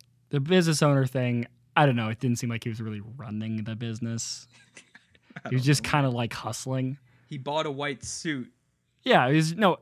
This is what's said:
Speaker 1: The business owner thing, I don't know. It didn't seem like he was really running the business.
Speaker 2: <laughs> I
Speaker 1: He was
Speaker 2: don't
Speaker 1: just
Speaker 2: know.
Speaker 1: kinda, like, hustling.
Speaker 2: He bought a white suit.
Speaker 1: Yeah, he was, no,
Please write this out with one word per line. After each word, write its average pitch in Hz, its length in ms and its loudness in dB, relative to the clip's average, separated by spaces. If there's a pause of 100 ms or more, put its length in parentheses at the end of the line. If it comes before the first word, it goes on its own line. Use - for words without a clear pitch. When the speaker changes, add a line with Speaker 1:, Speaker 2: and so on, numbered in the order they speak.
(300)
Speaker 1:
The 143 120 -2
business 165 400 4
owner 143 240 4
thing, 123 400 -2 (320)
I 151 80 8
don't 131 100 6
know. 110 140 0
It 110 100 -6
didn't 120 200 0
seem 120 100 -4
like 113 140 -6
he 123 60 -6
was 113 120 -8
really 110 200 -8 (140)
running 107 480 -6
the 110 120 -8
business. 117 720 -8 (440)
Speaker 2:
<laughs> - 540 -20
I - 40 -8
Speaker 1:
He 127 60 -2
was 127 80 0
Speaker 2:
don't 131 40 0
Speaker 1:
just 143 160 4
Speaker 2:
know. - 80 -6
Speaker 1:
kinda, 139 180 4
like, 120 240 -2
hustling. 131 640 -6 (300)
Speaker 2:
He 151 100 -10
bought 147 280 -4
a 151 60 -4
white 139 320 -6
suit. - 480 -8 (520)
Speaker 1:
Yeah, 180 260 6
he 147 60 4
was, 160 200 2
no, 185 260 4